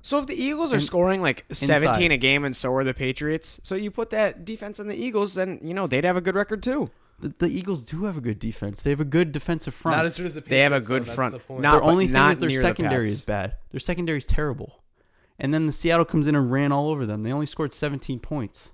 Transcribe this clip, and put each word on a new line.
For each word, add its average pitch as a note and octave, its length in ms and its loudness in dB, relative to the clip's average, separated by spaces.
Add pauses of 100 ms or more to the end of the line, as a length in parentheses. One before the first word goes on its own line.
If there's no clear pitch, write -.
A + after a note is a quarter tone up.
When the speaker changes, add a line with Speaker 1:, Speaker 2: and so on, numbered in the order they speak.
Speaker 1:
So C#4+ 160 0
if C#4 80 -2
the C#4 80 -8
Eagles C#4+ 380 -2
are A3+ 40 2
Speaker 2:
In-, C#3+ 60 4
Speaker 1:
scoring, F#3 400 2
like, C#3+ 260 0
Speaker 2:
inside. - 180 -2 (140)
Speaker 1:
seventeen D#3 320 4
a C#3 60 4
game C#3 260 4
and C3+ 120 -4
so B2+ 180 -2
are C3+ 100 2
the C3 100 0
Patriots, D3+ 680 -4
so - 120 -8
you G3+ 160 -4
put A3+ 200 -6
that G#3 340 0
defense G#3 360 -12
on G#3 80 -10
the G#3 80 -6
Eagles, G#3 380 -2
then, F#3 280 -4
you E3 120 -6
know, F#3+ 120 -2
they'd C3 180 0
have F3+ 120 4
a F#3 40 0
good F#3 140 -2
record G3+ 280 -2
too. B3+ 280 -2 (300)
Speaker 2:
The, D3 180 -8
the F3 100 2
Eagles F3+ 360 -4
do D#3+ 200 -8
have F#3+ 120 -4
a D3 40 -6
good A2 200 -4
defense. - 420 -6
They C#3+ 80 2
have C#3+ 100 0
a D#3 40 0
good D#3 280 2
defensive D3+ 420 -4
front. D#3+ 220 0
Speaker 3:
Not D#3+ 100 2
as E3 100 -4
good F3+ 100 -8
as D#3 80 -8
the D3+ 60 -10
Speaker 1:
They C3 180 0
have C#3+ 140 6
a C#3 80 2
Speaker 3:
Patriots, G#2+ 80 -10
though. B2 100 0
Speaker 1:
good A#2+ 80 -2
Speaker 3:
That's A#2 80 -10
Speaker 1:
front. B2 200 -2
Speaker 3:
the B2 40 -12
point. C3 240 -12
Speaker 1:
Not, D3 100 6
Speaker 2:
Their D3 80 8
Speaker 1:
but C#3+ 60 2
Speaker 2:
only F#3 200 6
thing B2+ 80 0
Speaker 1:
not C#3 180 8
Speaker 2:
is - 80 0
their E3 80 0
Speaker 1:
near C3 120 2
the D3 80 4
Speaker 2:
secondary C3 380 0
Speaker 1:
Pats. G#2 120 -2
Speaker 2:
is - 60 -14
bad. G2+ 320 -4 (140)
Their C3 100 -8
secondary E3+ 380 -2
is - 80 -8
terrible. - 560 0 (560)
And C#3 160 0
then D#3 120 2
the D3+ 60 0
Seattle E3 320 4
comes D#3 220 2
in D3+ 80 4
and C3+ 160 4
ran C#3 220 2
all C#3+ 180 0
over C#3 160 -2
them. G#2 160 -4
They A2+ 100 -4
only D3 140 -2
scored D3 260 -6
seventeen C#3 460 -6
points. - 560 -8